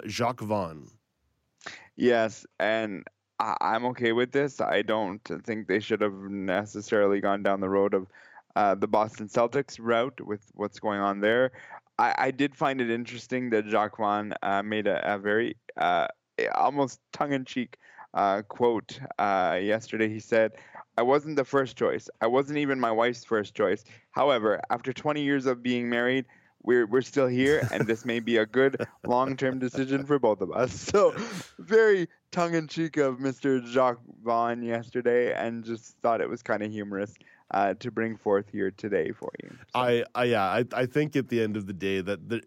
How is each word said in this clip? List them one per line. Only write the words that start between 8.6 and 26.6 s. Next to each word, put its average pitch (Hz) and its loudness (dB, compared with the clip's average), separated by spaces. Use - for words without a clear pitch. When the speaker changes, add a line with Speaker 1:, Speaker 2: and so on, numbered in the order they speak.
Speaker 2:
the 104 -2
Boston 107 0
Celtics 123 -2
route 117 0
with 104 -8
what's 104 -8
going 104 -2
on 101 0
there. 123 2
I, 120 2
I 135 0
did 139 -2
find 135 -2
it 117 0
interesting 120 -6
that 107 2
Jacques 104 0
Vaughn, 104 -2
uh, 98 0
made 107 -2
a, 98 0
a - -4
very, 104 -2
uh, 85 2
almost 139 0
tongue-in-cheek, 135 -4
uh, 98 2
quote, 120 0
uh, 95 2
yesterday. 110 0
He 107 -6
said, 110 2
"I - 4
wasn't 143 2
the 139 2
first 131 0
choice. 80 -2
I 113 2
wasn't 139 2
even 139 0
my 117 2
wife's 120 0
first 107 -2
choice. 101 0
However, 113 2
after 123 -4
twenty 151 -4
years 139 0
of 123 -2
being 120 -2
married, 123 0